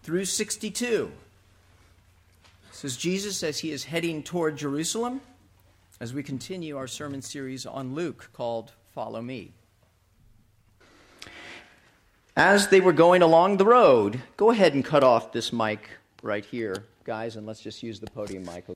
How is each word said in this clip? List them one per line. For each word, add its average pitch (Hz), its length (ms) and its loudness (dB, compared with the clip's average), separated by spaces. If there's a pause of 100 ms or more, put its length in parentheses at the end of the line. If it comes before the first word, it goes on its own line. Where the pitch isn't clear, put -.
through 180 240 -4
sixty-two. 214 840 -4 (1600)
This - 140 -18
is 127 140 -8
Jesus 190 440 -4
as 156 180 -6
he 160 120 -8
is 131 120 -10
heading 165 380 -6
toward 156 360 -4
Jerusalem, 165 640 -6 (760)
as 117 140 -12
we 139 100 -8
continue 147 540 -12
our 131 100 -10
sermon 139 360 -12
series 131 420 -12
on 131 300 -10
Luke 160 400 -8
called 117 380 -8 (200)
Follow 113 300 -10
Me. 120 320 -12 (2750)
As 196 320 4
they 190 140 6
were 180 100 6
going 175 300 6
along 170 340 6
the 190 80 4
road, 135 560 6 (160)
go 220 140 6
ahead 185 240 4
and 135 100 0
cut 147 180 2
off 117 300 4
this 120 220 -6
mic 107 340 -4 (340)
right 107 220 -4
here, 107 400 -8 (200)
guys, 113 300 -8
and 107 120 -14
let's 107 160 -14
just - 200 -14
use 110 160 -12
the 104 120 -14
podium 98 340 -12
mic. 87 320 -14